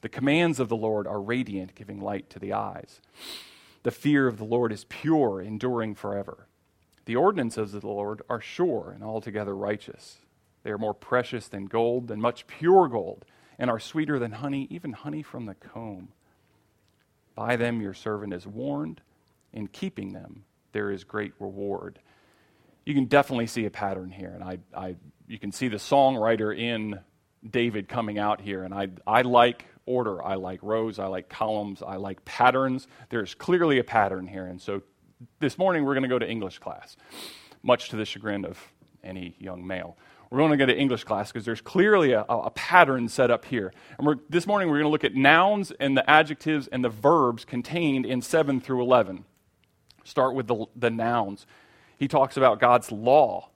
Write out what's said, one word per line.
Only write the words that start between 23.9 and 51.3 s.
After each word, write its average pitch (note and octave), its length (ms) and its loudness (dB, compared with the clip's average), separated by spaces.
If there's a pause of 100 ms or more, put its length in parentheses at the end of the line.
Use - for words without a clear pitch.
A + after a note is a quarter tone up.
here, F#2 180 -14
and F#2 160 -14
I, F#2 140 -10 (180)
I, F#2 200 -10 (300)
you A2 120 -14
can G2 140 -8
see C3 160 -2
the G#2+ 100 -4
songwriter A#2 760 2
in G#2+ 460 -6 (420)
David A2 460 -2
coming G#2+ 300 -4
out G#2 240 -2
here, G2 200 -6
and F#2 120 -10
I, G2 140 -4 (180)
I A2+ 160 4
like A#2+ 420 6 (220)
order, A#2 360 -2
I G2 120 -4
like F#2 280 -8
rows, A2 360 -2
I F#2+ 80 -4
like F2 240 -8
columns, G#2 520 -4
I F#2+ 140 -10
like G2 300 -10
patterns. B2+ 600 2 (220)
There's G#2+ 260 -6
clearly E3+ 440 2
a A#2+ 60 2
pattern F#2+ 420 0
here, F#2+ 180 -10
and F2+ 160 -12
so G2 220 -8 (560)
this D3 180 -2
morning F3+ 300 2
we're C#3 80 0
gonna C3+ 140 0
go B2 100 2
to A2+ 100 -2
English G#2 300 -6
class, - 400 -14 (640)
much B2 260 2
to - 80 -8
the G#2+ 80 -2
chagrin G2+ 400 -6
of F2+ 140 -10 (440)
any F#2 360 -12
young F2+ 280 -12
male. F2+ 300 -10 (320)
We're B2+ 120 0
gonna D3+ 180 4
go C3+ 80 6
to B2+ 120 4
English B2+ 260 0
class G#2 280 -4
'cause G#2+ 140 -8
there's A2+ 160 -6
clearly F#3 500 4
a, G#2+ 160 2
a, A#2 100 0
a - 120 -4
pattern C3+ 580 6
set B2 220 4
up A#2 160 0
here. G#2 260 -4 (240)
And C#3 100 0
we're, D3 100 4 (120)
this E3+ 180 0
morning G3 220 2
we're D3 120 2
gonna D3+ 100 2
look D3+ 140 0
at B2 100 0
nouns E3+ 560 6 (100)
and C3+ 160 2
the C3+ 140 4
adjectives D3+ 560 4
and B2+ 180 -4
the A#2+ 60 2
verbs A#2+ 560 2
contained C3+ 580 -2
in C3 160 -2
seven C#3 400 0
through B2+ 220 -2
eleven. A2+ 420 4 (800)
Start C3 300 0
with B2+ 140 -4
the, A2 180 -2 (100)
the A#2+ 140 0
nouns. A2+ 560 -2 (500)